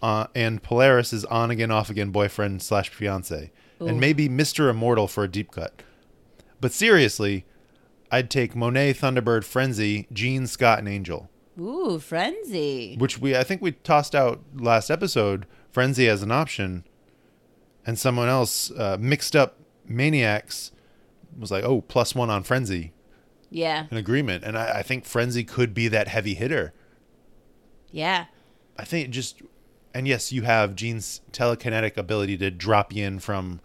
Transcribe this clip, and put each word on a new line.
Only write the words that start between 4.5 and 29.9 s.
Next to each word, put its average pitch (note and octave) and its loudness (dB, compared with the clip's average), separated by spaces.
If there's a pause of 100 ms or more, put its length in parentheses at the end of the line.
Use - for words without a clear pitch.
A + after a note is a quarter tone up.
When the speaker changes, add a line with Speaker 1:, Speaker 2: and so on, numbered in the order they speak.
Speaker 1:
Immortal A2+ 2
for G#2 -2
a F#2+ -4
deep G2 -6
cut. - -12 (800)
But B2+ 0
seriously, A2+ 4 (680)
I'd B2 2
take A#2+ 0
Monet, B2+ 2
Thunderbird, A#2+ 0
Frenzy, G#2+ -2
Jean, B2+ -2
Scott, A2+ 4
and G#2 -6
Angel." G2+ -6 (320)
Speaker 2:
Ooh, A#3 -2
Frenzy. D#3+ -4
Speaker 1:
Which B2 0
we, C3 0
I B2+ 2
think F#3+ -4
we E3+ -2
tossed D3+ 0
out C3 2 (140)
last A#2 2
episode, G#2+ 0 (260)
Frenzy B2+ 4
as G2+ 2
an G#2 -4
option. G2+ -2 (1000)
And A2+ -4
someone B2 0
else, B2+ 0
uh, G2 -4
Mixed C3+ -2
Up - 4 (280)
Maniacs, A#2+ 0 (680)
was G#2+ -8
like, G2 -2
"Oh, B2 2
plus - -2
one A#2+ -2
on G2+ -2
Frenzy." G2 -2 (580)
Speaker 2:
Yeah. D#3 -4
Speaker 1:
An A2+ -4
agreement. A#2+ -2
And A2 -6
I, A2+ -2
I G2+ -4
think B2+ -6
Frenzy A#2+ -2
could A#2+ -2
be A#2 0
that G#2+ 2
heavy G#2 -2
hitter. G#2+ -4 (1160)
Speaker 2:
Yeah. E3+ -2 (520)
Speaker 1:
I - -10
think D3+ -4
just, A#2+ -8 (500)